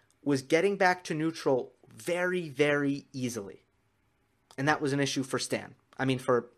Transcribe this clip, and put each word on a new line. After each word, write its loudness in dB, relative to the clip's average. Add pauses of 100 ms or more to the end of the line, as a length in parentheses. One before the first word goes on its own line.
(240)
was 0
getting 2
back 2
to -6
neutral -2 (200)
very, -2
very 0
easily. -6 (920)
And 0
that 2
was 0
an 0
issue 0
for -2
Stan. -6 (220)
I -2
mean, 0
for 0